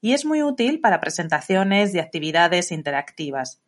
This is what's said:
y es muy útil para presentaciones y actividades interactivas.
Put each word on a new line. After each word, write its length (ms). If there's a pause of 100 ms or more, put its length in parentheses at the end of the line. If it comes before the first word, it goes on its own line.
y 120
es 100
muy 200
útil 380
para 180
presentaciones 960
y 40
actividades 720
interactivas. 960